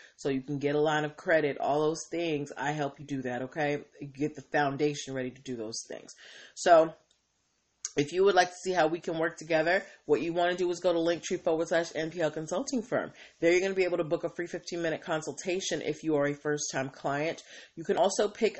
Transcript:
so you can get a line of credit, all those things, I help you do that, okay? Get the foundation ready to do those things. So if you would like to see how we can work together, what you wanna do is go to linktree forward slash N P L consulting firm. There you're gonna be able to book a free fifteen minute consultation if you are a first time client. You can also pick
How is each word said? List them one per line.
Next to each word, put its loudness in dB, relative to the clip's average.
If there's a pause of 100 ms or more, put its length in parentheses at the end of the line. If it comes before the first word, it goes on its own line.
(160)
so -4
you 0
can -4
get 0
a 4
line 2
of -6
credit, 2
all 2
those 0
things, -2
I -4
help -4
you -14
do -6
that, -4
okay? -2 (340)
Get -4
the -12 (100)
foundation 0
ready -4
to -20
do -8
those -8
things. -14 (400)
So 6 (1040)
if 0
you 2
would 6
like 6
to -16
see -2
how 4
we -2
can -4
work -2
together, 2 (220)
what 4
you -2
wanna 2
do 0
is -4
go 2
to 2
linktree 0
forward 0
slash 2 (100)
N -2
P -6
L 2
consulting -4
firm. -2 (300)
There 6
you're 6
gonna 0
be 2
able 0
to 0
book -2
a -2
free -6
fifteen -8
minute -2
consultation -4
if -4
you 0
are 2
a -2
first -4
time -4
client. -4 (320)
You -10
can 0
also 2
pick -2